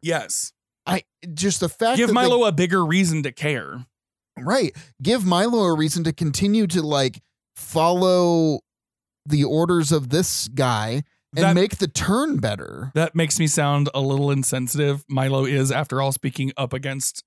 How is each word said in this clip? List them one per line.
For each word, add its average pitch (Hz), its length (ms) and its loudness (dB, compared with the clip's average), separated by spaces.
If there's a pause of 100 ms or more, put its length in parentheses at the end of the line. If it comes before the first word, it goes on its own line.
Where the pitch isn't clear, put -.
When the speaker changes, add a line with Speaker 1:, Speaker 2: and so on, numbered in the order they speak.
Speaker 1:
Yes. 156 520 -4 (320)
Speaker 2:
I, 185 180 -2 (300)
just 175 260 -2
the 175 100 0
fact 226 280 0
Speaker 1:
Give 233 100 2
Speaker 2:
that 220 60 2
Speaker 1:
Milo 247 300 4
Speaker 2:
they 214 60 4
Speaker 1:
a - 40 2
bigger 175 320 2
reason 160 380 2
to 135 100 -6
care. 123 520 -6 (540)
Speaker 2:
Right. 185 340 0 (280)
Give 208 240 0
Milo 208 380 2
a 175 140 2
reason 156 280 0
to 160 80 0
continue 202 540 0
to, 165 140 0
like, 143 400 0 (540)
follow 175 840 4 (680)
the 147 180 2
orders 160 480 2
of 143 180 0
this 165 400 0
guy 123 540 -2 (340)
and 165 60 2
Speaker 1:
That 196 120 6
Speaker 2:
make 190 240 2
the 175 100 -2
turn 262 480 0
better. 107 580 -6
Speaker 1:
That 156 180 0
makes 165 260 0
me 160 80 2
sound 143 460 0
a 135 60 -4
little 139 320 0
insensitive. 139 800 -2
Milo 135 340 0
is, 135 260 0
after 135 320 -2
all, 135 120 0
speaking 135 420 -4
up 135 160 -6
against 135 560 -8